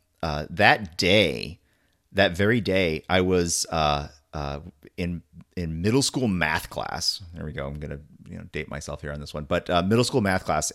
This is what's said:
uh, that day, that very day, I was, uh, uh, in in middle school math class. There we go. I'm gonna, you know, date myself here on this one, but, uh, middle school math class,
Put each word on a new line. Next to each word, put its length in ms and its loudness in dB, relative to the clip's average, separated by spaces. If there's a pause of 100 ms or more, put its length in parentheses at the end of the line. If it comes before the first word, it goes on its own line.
(240)
uh, 280 -2
that 460 2
day, 600 2 (540)
that 240 4
very 240 2
day, 480 0
I 120 4
was, 480 2
uh, 380 0 (260)
uh, 260 -6 (380)
in 260 -4 (320)
in 260 -4
middle 200 4
school 260 0
math 420 0
class. 520 -4 (120)
There 120 -10
we 60 -8
go. 160 -6
I'm 120 -8
gonna, 200 -10 (300)
you 80 -14
know, 140 -14
date 180 -6
myself 320 -10
here 100 -8
on 80 -8
this 140 -12
one, 120 -6
but, 240 0
uh, 120 4
middle 220 4
school 180 0
math 240 0
class, 300 0